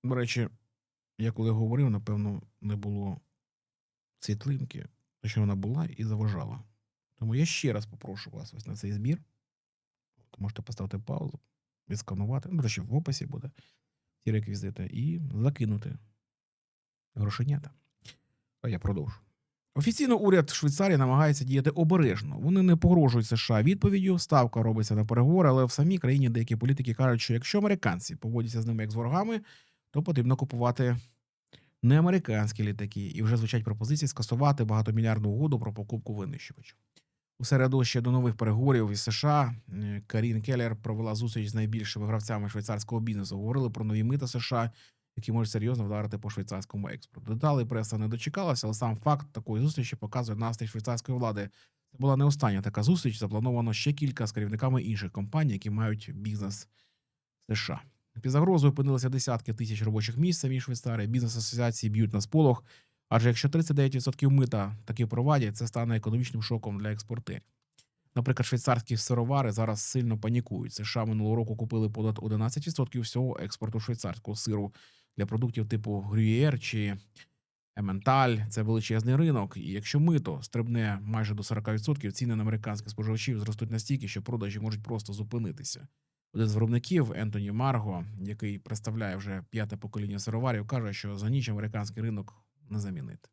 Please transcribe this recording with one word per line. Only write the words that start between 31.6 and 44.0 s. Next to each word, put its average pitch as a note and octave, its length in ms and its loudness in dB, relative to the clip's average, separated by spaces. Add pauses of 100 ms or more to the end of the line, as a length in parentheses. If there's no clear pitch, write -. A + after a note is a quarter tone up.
неамериканські B2 800 4
літаки. G#2 440 -4
І - 160 -4
вже A2+ 140 4
звучать A2 280 0
пропозиції A2+ 440 0
скасувати C3+ 560 2
багатомільярдну G#2+ 680 2
угоду C3 300 2
про G#2+ 120 -6
покупку G#2+ 420 -6
винищувачів. - 640 -10 (600)
У B2+ 60 -6
середу C3 400 4
ще A#2+ 160 0
до B2 120 2
нових B2 240 2
переговорів A2+ 540 4
із G#2 100 -4
С A2+ 120 -2
Ш C#3+ 160 0
А, C#3 260 2 (200)
е, G#2 320 -6
Карін A2 360 0
Келлер A#2 340 -2
провела A2 380 -4
зустріч A2 340 -4
з G#2 60 -8
найбільшими G#2+ 520 -2
гравцями G#2+ 420 -2
швейцарського A2 520 -4
бізнесу. G2+ 360 -4
Говорили A#2 340 0
про A2+ 140 -6
нові G#2+ 200 0